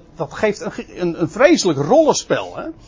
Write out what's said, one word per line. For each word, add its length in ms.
dat 180
geeft 280
een, 100
een, 260
een 80
vreselijk 500
rollenspel, 800
hè? 80